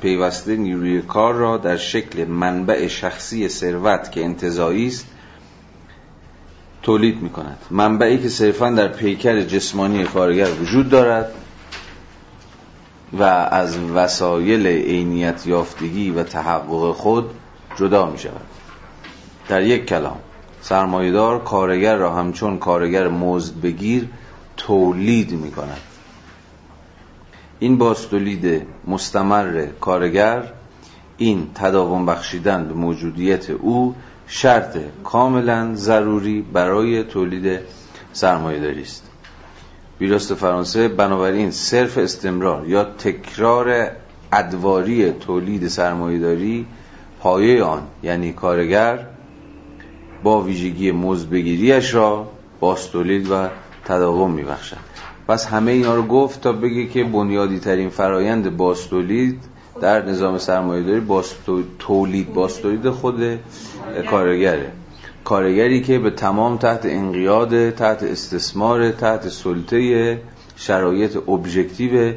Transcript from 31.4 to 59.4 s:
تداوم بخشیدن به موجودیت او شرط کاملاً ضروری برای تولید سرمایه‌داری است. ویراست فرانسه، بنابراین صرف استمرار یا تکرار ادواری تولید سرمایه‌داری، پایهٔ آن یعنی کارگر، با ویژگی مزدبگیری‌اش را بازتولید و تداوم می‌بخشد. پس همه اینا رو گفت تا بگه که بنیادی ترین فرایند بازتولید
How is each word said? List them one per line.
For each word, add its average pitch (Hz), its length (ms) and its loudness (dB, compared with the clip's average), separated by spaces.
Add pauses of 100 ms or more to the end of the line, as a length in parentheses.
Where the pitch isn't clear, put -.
تداوم 92 500 2
بخشیدن 87 600 -2
به 78 60 -8
موجودیت 85 760 -2
او 123 460 0 (320)
شرط 117 500 2 (260)
کاملاً 120 720 0
ضروری 107 680 2 (120)
برای 107 500 2
تولید 92 560 -2 (540)
سرمایه‌داری 78 680 0
است. - 240 -16 (920)
ویراست 101 340 0
فرانسه، 92 540 0
بنابراین 95 640 2
صرف 123 460 0
استمرار 90 720 -2
یا 101 160 4
تکرار 117 1080 0 (400)
ادواری 95 800 2
تولید 90 560 -4
سرمایه‌داری، 87 960 -2 (540)
پایهٔ 104 440 4
آن 78 180 -2 (220)
یعنی 87 300 -2
کارگر، 92 680 2 (1200)
با 107 180 4
ویژگی 92 500 -2
مزدبگیری‌اش 90 1000 2
را 107 340 2 (320)
بازتولید 92 720 0
و 95 160 0 (380)
تداوم 90 460 2
می‌بخشد. 71 460 -8 (500)
پس 110 180 0
همه 110 260 2
اینا 120 240 4
رو 117 80 2
گفت 135 380 2
تا 123 100 2
بگه 117 360 -2
که 123 160 0
بنیادی 101 560 0
ترین 95 300 0
فرایند 95 680 0
بازتولید 92 840 0 (380)